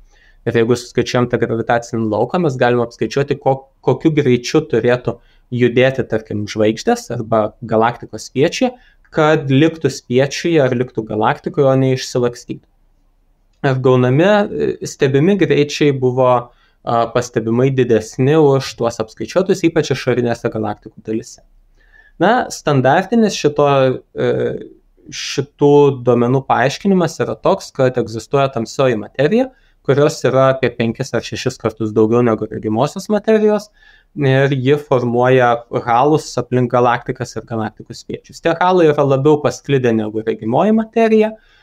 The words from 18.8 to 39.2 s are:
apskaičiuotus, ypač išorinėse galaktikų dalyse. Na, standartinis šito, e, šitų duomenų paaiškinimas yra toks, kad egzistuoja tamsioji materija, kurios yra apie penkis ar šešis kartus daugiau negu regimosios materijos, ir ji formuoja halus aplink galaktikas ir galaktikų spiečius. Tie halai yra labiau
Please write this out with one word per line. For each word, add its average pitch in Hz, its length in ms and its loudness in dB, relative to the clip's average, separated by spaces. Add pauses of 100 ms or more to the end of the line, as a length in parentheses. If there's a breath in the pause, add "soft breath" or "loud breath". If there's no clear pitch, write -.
apskaičiuotus, 175 720 -2
ypač 160 260 0
išorinėse 120 560 -2
galaktikų 110 560 -8
dalyse. 110 380 -10 (760 soft breath)
Na, 220 320 0
standartinis 160 880 0
šito, 147 300 2 (480)
e, 123 140 -2 (760)
šitų 143 960 2
duomenų 120 440 2
paaiškinimas 156 760 0
yra 117 160 -4
toks, 190 360 -2
kad 127 240 0
egzistuoja 113 560 -2
tamsioji 127 440 -2
materija, 180 520 -2 (360 soft breath)
kurios 147 380 0
yra 131 300 4
apie 127 160 -2
penkis 113 440 -6
ar 113 120 -2
šešis - 320 -8
kartus 107 360 -4
daugiau 113 280 4
negu 110 280 0
regimosios 110 600 -4
materijos, 214 600 0 (460 soft breath)
ir 135 360 2
ji 135 240 0
formuoja 123 880 2 (200)
halus 143 420 2 (120)
aplink 123 340 -2
galaktikas 123 640 -2
ir 110 120 -12
galaktikų 110 480 -10
spiečius. - 440 -16
Tie 165 200 0
halai 180 300 4
yra 143 140 2
labiau 139 380 4